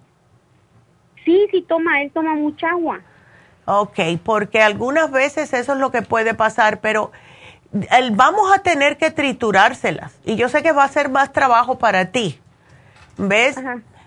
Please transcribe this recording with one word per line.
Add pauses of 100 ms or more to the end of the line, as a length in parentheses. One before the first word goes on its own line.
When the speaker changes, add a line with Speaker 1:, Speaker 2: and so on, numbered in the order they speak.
(1300)
Speaker 1:
Sí,
sí
toma,
él
toma
mucha
agua. (680)
Speaker 2:
Ok, (240)
porque
algunas
veces
eso
es
lo
que
puede
pasar,
pero (800)
el,
vamos
a
tener
que
triturárselas, (120)
y
yo
sé
que
va
a
ser
más
trabajo
para
ti, (760)
¿ves?
Speaker 1:
Ajá. (280)